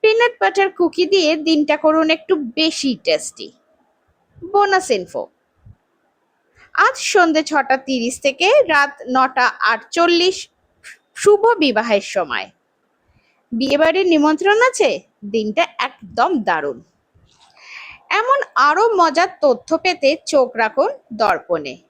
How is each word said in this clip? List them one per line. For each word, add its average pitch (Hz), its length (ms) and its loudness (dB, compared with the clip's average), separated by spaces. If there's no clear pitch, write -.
পিনাট 466 400 2
বাটার 392 300 0
কুকি 349 360 -2
দিয়ে 339 300 2
দিনটা 302 400 0
করুন 311 340 2
একটু 320 260 -2
বেশি 277 680 -4
টেস্টি। 151 480 -6
বোনাস 392 460 0
ইনফো। 180 380 -6
আজ 480 240 0
সন্ধে 330 460 2
ছটা 277 340 -2
তিরিশ 254 440 -4
থেকে 359 480 2
রাত 285 260 0
নটা 262 360 0
আটচল্লিশ 339 1040 0
শুভ 403 280 4
বিবাহের 233 420 0
সময়। 131 500 -6
বিয়েবাড়ির 294 540 0
নিমন্ত্রণ 320 560 2
আছে? 403 380 0
দিনটা 214 420 -2
একদম 247 640 -4
দারুণ। 147 380 -4
এমন 494 280 0
আরো 339 400 2
মজার 339 340 2
তথ্য 285 380 0
পেতে 320 380 0
চোখ 254 300 0
রাখুন 220 340 0
দর্পণে। 165 640 -2